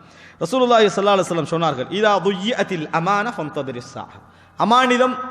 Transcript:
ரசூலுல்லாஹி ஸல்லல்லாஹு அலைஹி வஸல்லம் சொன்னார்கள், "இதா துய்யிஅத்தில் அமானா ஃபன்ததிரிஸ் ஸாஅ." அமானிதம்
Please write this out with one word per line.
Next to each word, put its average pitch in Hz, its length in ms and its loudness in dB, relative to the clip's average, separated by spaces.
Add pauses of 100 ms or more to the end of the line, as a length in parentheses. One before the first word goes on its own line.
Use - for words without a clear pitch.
(400)
ரசூலுல்லாஹி 233 560 4
ஸல்லல்லாஹு 202 220 2
அலைஹி 180 120 0
வஸல்லம் 165 220 -4
சொன்னார்கள், 139 380 -2
"இதா 208 240 2 (100)
துய்யிஅத்தில் 196 680 -2
அமானா 202 460 -2
ஃபன்ததிரிஸ் 135 560 -8
ஸாஅ." 107 200 -14 (460)
அமானிதம் 247 560 4 (160)